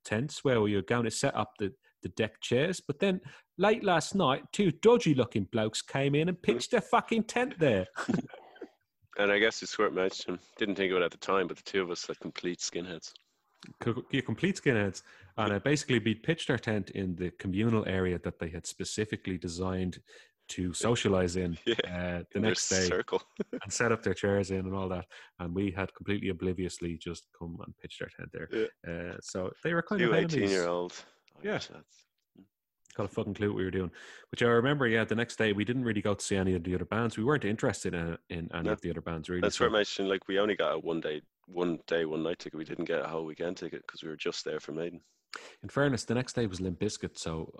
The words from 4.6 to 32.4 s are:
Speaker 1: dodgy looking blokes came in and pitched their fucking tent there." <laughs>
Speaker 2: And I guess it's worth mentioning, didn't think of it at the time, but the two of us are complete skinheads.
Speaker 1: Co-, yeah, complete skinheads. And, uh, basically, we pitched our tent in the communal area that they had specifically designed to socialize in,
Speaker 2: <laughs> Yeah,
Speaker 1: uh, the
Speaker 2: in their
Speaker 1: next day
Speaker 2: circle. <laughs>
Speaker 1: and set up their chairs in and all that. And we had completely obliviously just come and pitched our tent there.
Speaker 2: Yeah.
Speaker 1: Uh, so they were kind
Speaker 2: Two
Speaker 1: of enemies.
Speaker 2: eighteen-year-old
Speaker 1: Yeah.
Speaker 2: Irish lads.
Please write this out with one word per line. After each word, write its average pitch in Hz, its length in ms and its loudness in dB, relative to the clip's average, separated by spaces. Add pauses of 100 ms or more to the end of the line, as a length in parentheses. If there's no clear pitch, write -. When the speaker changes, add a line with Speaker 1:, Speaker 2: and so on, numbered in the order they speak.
Speaker 1:
dodgy 208 440 6
looking 113 360 2
blokes 110 320 0
came 139 320 0
in 160 140 2
and 180 120 -2
pitched 123 300 2
their 220 100 4
fucking 226 440 2
tent - 340 0
there." 113 280 4 (200)
<laughs> - 100 2 (1040)
Speaker 2:
And 101 140 4
I 101 80 6
guess 110 240 4
it's - 120 -8
worth 104 160 2
mentioning, 92 460 -2 (200)
didn't 101 180 0
think 95 160 2
of 92 60 4
it 87 60 4
at 80 60 0
the - 60 -16
time, 95 320 0
but 80 80 -8
the - 80 -20
two 98 180 0
of 87 80 -4
us - 180 -6
are 80 60 -6
complete 87 460 -6
skinheads. 87 520 -8 (680)
Speaker 1:
Co-, 117 320 -2
yeah, 135 80 2
complete 170 420 -2
skinheads. 104 400 2 (340)
And, 104 180 2
uh, 101 40 2
basically, 135 400 2
we 107 160 2
pitched - 360 -2
our 123 80 2
tent 107 320 -2
in 92 260 -4
the 87 160 -4
communal 107 560 0
area 92 320 2
that - 180 -6
they 87 100 -4
had 85 160 -8
specifically 98 720 -4
designed 92 640 -4 (500)
to 92 220 -2
socialize 95 640 2
in, 87 260 0
Speaker 2:
<laughs> - 40 -12
Yeah, 117 80 2 (100)
Speaker 1:
uh, - 40 -6
the 90 380 -4 (100)
Speaker 2:
in 98 60 2
their 90 100 4
Speaker 1:
next - 160 -2
day 92 180 4
Speaker 2:
circle. 90 340 0 (220)
<laughs> - 200 -10
Speaker 1:
and 101 100 -12
set 120 180 2
up 110 140 0
their 98 100 2
chairs 101 380 2
in 95 80 0
and 95 140 -4
all 95 160 -2
that. 87 160 -4 (340)
And 87 120 -6
we 95 200 0
had 92 240 -4
completely 101 320 -2
obliviously 87 680 -2
just 85 300 -10 (100)
come 85 280 -10
and 92 120 -16
pitched - 240 -14
our - 160 -8
tent - 160 -14
there. 80 200 -10
Speaker 2:
Yeah. 110 400 -4
Speaker 1:
Uh, 87 280 -8
so 92 300 -6 (140)
they 170 100 -2
were 170 80 0
kind 208 180 -4
Speaker 2:
Two 117 100 4
Speaker 1:
of 104 40 4
enemies. 151 220 2
Speaker 2:
eighteen-year-old 90 580 2 (480)
Speaker 1:
Yeah. 208 120 -4
Speaker 2:
Irish - 160 -6
lads. - 340 -20 (880)